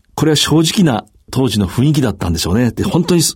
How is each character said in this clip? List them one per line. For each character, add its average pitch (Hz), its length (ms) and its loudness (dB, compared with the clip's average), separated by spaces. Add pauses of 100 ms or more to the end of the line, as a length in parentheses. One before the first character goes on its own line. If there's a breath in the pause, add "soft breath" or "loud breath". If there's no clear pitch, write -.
(140 loud breath)
こ - 120 -2
れ 156 60 4
は 151 40 2
正 147 240 2
直 165 240 0
な 123 220 0 (260)
当 127 180 0
時 104 100 -2
の 95 80 0
雰 117 180 -2
囲 151 80 2
気 143 80 2
だ 123 80 0
っ 95 40 -4
た 87 160 -4
ん 85 40 -2
で 80 60 -4
し - 60 -6
ょ 85 60 -2
う 98 60 2
ね。 120 140 0
で、 101 120 -6
本 175 200 0
当 180 120 0
に 165 60 2 (140)